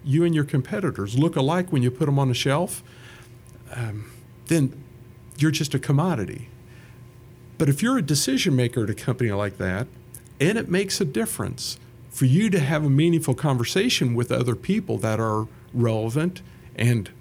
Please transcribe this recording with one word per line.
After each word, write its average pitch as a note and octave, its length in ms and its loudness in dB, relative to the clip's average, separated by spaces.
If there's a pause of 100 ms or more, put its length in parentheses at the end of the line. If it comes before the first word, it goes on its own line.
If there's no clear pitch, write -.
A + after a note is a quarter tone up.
you D#3 220 2
and E3+ 100 2
your D3 100 2
competitors C3 720 -2
look E3 180 2
alike E3 360 0
when C3+ 100 2
you B2+ 80 2
put C#3+ 180 -2
'em C#3 100 2
on C3+ 120 2
a A#2+ 40 0
shelf, C#3+ 480 -2 (920)
um, G#2+ 360 -8 (360)
then D3 260 2 (640)
you're D3+ 140 2
just C#3+ 240 -4
a C3 40 0
commodity. C#3+ 720 -2 (1080)
But D#3 100 2
if C#3 140 0
you're B3+ 160 2
a G3 40 0
decision D#3 540 0
maker A#2+ 280 0
at G#2 60 -4
a G2+ 40 -2
company A#2+ 380 -2
like G2+ 260 -2
that, F#2 280 -2 (540)
and F#3+ 160 4
it - 140 -4
makes F#3 320 -2
a - 20 2
difference C#3 760 -6 (320)
for - 140 0
you E3+ 240 4
to F#3+ 120 2
have D3+ 240 0
a C#3+ 60 2
meaningful D#3 440 2
conversation C3+ 800 0
with A#2+ 180 0
other B2 240 0
people F#3+ 420 -2
that A2 220 0
are A2 260 0 (280)
relevant A#2 680 0 (360)
and A#2 340 2 (100)